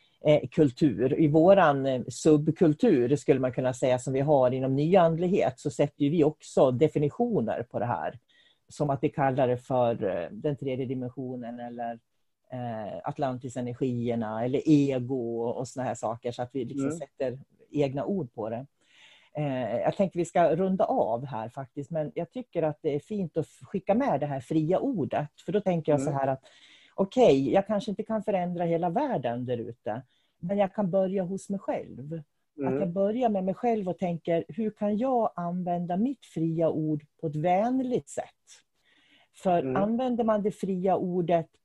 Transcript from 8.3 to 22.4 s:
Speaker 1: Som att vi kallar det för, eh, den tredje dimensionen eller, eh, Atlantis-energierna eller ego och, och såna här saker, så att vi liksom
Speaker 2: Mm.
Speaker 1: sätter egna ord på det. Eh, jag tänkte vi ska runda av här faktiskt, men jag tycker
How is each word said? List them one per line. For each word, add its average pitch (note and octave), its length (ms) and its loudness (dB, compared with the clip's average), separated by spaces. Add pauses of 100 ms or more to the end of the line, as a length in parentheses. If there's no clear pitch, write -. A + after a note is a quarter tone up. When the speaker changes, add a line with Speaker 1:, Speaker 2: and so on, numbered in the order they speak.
Speaker 1:
Som D3 220 -4
att C#3 140 -2
vi D3+ 60 0
kallar C3+ 380 2
det B2 100 0
för, A#2+ 460 0
eh, F2+ 280 -2
den C3 240 -4
tredje C3+ 300 -6
dimensionen B2 760 -8
eller, A#2+ 400 -10 (520)
eh, A2 520 -8
Atlantis-energierna A#2+ 1400 -4
eller C3 200 0
ego B2+ 760 2
och, A#2 160 -2
och B2+ 100 -6
såna B2+ 160 -8
här A#2 120 -4
saker, A#2 360 -6
så B2 100 -10
att B2 120 -6
vi C3 120 -4
liksom C#3 220 -6
Speaker 2:
Mm. D#3 120 -4
Speaker 1:
sätter C3 400 -8 (320)
egna C#3 340 -2
ord F3+ 280 -4
på A2 160 -6
det. A#2 160 -8 (680)
Eh, B2+ 440 -2
jag A2 180 0
tänkte F#3 220 -2
vi F3 80 -2
ska E3 300 2
runda F#3+ 300 0
av B2 400 0
här A2+ 240 -8
faktiskt, C#3 420 -12
men D#3 240 -4
jag E3+ 160 -6
tycker G#3 320 -4